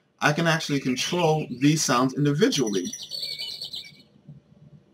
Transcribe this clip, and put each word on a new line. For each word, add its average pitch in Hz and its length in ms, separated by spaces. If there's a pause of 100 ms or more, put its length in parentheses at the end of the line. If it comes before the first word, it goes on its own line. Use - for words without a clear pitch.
(200)
I 143 120
can 170 140
actually 156 340
control 156 680 (140)
these 151 220
sounds 131 320
individually. 143 720 (2000)